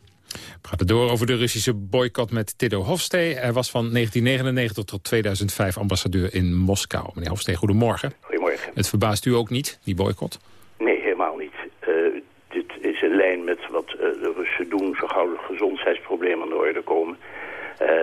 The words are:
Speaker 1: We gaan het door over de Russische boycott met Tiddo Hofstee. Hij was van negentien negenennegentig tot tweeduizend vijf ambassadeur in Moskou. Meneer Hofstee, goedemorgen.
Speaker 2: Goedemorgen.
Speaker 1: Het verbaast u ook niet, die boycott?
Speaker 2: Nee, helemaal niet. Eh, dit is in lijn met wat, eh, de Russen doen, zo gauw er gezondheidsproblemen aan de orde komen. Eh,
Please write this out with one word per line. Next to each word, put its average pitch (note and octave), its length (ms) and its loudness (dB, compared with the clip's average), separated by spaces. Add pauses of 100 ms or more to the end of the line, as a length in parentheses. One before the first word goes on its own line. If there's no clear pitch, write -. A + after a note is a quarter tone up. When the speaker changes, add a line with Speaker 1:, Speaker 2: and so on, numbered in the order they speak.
(340)
Speaker 1:
We - 360 -16
gaan F2+ 80 -2
het F2+ 100 2
door A#2+ 220 6
over A#2+ 160 2
de B2 100 4
Russische A#2 380 2
boycott A2 580 0
met A2+ 260 -2
Tiddo G#2 240 2
Hofstee. E3+ 540 0
Hij B2 180 0
was B2 160 0
van A#2 220 0
negentien A#2 320 2
negenennegentig B2+ 600 2
tot F#2+ 200 -10
tweeduizend G2+ 500 2
vijf F#2+ 240 0
ambassadeur F#2 560 0
in F2+ 220 2
Moskou. F#2+ 580 0
Meneer - 160 -6
Hofstee, G#2 260 -2
goedemorgen. A2 640 2
Speaker 2:
Goedemorgen. - 520 -2
Speaker 1:
Het - 140 0
verbaast G#2+ 380 2
u B2 100 4
ook A#2 140 2
niet, B2+ 340 -4
die F2+ 120 -2
boycott? G2+ 440 -2 (380)
Speaker 2:
Nee, A2+ 240 2
helemaal F2 340 0
niet. D#2 180 -10 (260)
Eh, - 100 -4 (600)
dit - 220 -6 (100)
is - 200 -2
in G#2 140 2
lijn F#2 280 2
met F2 160 -2 (120)
wat, E2 160 -2
eh, - 100 -12
de E2 380 -2
Russen F2 340 -4
doen, F#2+ 300 0
zo - 80 -2
gauw F2 240 0
er - 80 -6
gezondheidsproblemen F2 1000 -2
aan - 80 -6
de E2+ 60 -4
orde D#2+ 280 0
komen. E2 340 0 (680)
Eh, E2 60 4 (120)